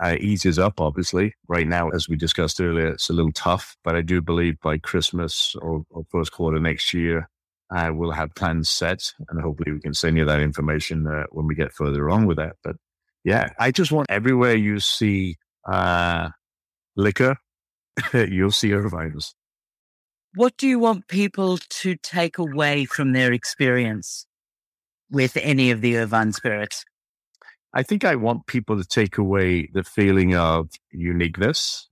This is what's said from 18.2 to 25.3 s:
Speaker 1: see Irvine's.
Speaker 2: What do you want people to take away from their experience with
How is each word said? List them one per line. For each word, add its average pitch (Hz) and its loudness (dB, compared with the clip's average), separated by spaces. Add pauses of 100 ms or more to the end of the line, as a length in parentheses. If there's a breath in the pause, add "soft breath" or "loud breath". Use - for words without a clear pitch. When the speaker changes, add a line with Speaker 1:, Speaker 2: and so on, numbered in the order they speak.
Speaker 1:
see 107 2
Irvine's. 82 -4 (1000)
Speaker 2:
What 240 4
do 269 0
you 254 4
want 220 2
people 190 0 (100)
to 185 -4
take 170 -4
away 147 0
from 135 0
their 127 4
experience 123 -2 (840)
with 135 0